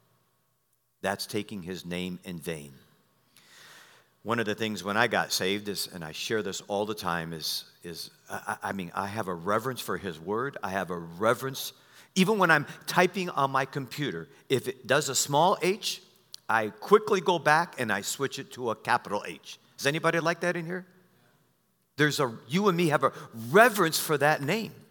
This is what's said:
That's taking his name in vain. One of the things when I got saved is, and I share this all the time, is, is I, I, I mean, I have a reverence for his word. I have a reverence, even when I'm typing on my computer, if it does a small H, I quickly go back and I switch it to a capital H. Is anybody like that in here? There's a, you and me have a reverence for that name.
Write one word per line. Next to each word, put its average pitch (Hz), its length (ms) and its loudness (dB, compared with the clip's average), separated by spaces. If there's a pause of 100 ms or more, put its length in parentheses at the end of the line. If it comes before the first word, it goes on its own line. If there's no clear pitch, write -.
(1040)
That's 98 240 -4
taking 104 360 -6
his 85 220 -10
name 90 400 -6
in 90 140 -10
vain. 76 340 -10 (1500)
One 117 160 0
of 110 80 0
the 104 80 0
things 107 280 -4
when 101 140 -2
I 120 100 6
got 92 240 0
saved 101 380 0
is, 92 240 -6
and 87 100 -12
I 78 100 -10
share 107 300 -4
this 95 200 -8
all 104 240 -2
the 107 80 -4
time, 85 400 -4
is, - 300 -6 (180)
is 85 280 -12 (200)
I, 104 320 -6
I, 101 80 -6
I - 20 -4
mean, 95 220 -6
I 98 120 -4
have 101 220 -6
a 90 60 -4
reverence 107 480 -2
for 95 160 -4
his 82 200 -8
word. 107 440 -6
I 98 80 -6
have 92 200 -2
a 87 60 -4
reverence, 110 800 -2 (400)
even 196 240 4
when 175 120 6
I'm 156 160 6 (200)
typing 180 420 2
on 139 220 0
my 135 160 0
computer, 120 640 -6 (180)
if 127 200 0
it - 180 -12
does 139 240 4
a 127 40 -6
small 156 460 4
H, 185 400 -2 (480)
I 110 200 2
quickly 208 520 2
go 175 180 2
back 151 400 2
and 113 140 0
I 101 80 2
switch 135 380 -4
it - 140 -14
to 123 180 -4
a 107 40 -2
capital 104 520 0
H. - 320 -14 (200)
Is - 80 -2
anybody 160 340 2
like 170 200 -2
that 175 160 0
in 170 80 -6
here? 180 220 -8 (1080)
There's 147 220 2
a, 123 160 0 (140)
you 196 200 2
and 170 80 4
me 175 120 4
have 139 160 4
a - 80 4 (380)
reverence 196 480 6
for 151 200 0
that 143 240 4
name. 190 300 -2 (180)